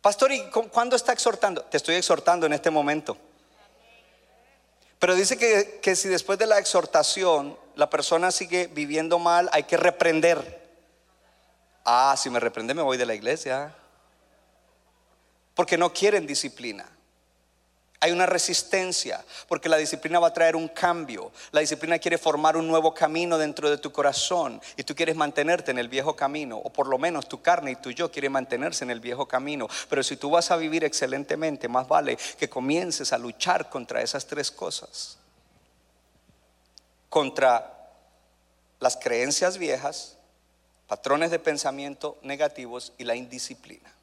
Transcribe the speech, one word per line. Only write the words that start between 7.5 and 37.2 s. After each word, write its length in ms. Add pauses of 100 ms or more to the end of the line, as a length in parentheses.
la 120
persona 440
sigue 340
viviendo 540
mal, 320
hay 100
que 140
reprender. 840 (1200)
Ah, 340
si 120
me 100
reprende 340
me 80
voy 160
de 80
la 80
iglesia. 600 (1800)
Porque 240
no 140
quieren 340
disciplina. 600 (1120)
Hay 80
una 160
resistencia, 960 (220)
porque 220
la 80
disciplina 420
va 80
a 80
traer 220
un 100
cambio. 640 (220)
La 80
disciplina 400
quiere 180
formar 380
un 100
nuevo 260
camino 460
dentro 320
de 80
tu 140
corazón, 680 (160)
y 60
tú 140
quieres 180
mantenerte 560
en 80
el 100
viejo 280
camino, 400
o 120
por 200
lo 100
menos 300
tu 120
carne 300
y 60
tu 160
yo 180
quiere 180
mantenerse 540
en 80
el 80
viejo 300
camino. 400 (200)
Pero 140
si 140
tú 140
vas 200
a 60
vivir 260
excelentemente, 840
más 180
vale 320 (220)
que 100
comiences 600
a 60
luchar 520
contra 320
esas 240
tres 240
cosas. 680 (1900)
Contra 800 (920)